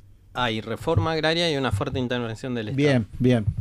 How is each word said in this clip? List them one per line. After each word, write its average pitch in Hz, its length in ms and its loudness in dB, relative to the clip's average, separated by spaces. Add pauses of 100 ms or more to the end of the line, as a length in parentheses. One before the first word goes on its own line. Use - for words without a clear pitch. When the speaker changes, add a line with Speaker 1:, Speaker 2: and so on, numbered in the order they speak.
(340)
Speaker 1:
hay 113 280 -2
reforma 160 500 0
agraria 160 380 0
y 147 80 0
una 131 120 0
fuerte 127 280 -2
intervención 123 560 -4
del 113 140 -4
Estado. 139 80 -4
Speaker 2:
Bien, 135 300 4 (120)
bien, 120 260 4 (160)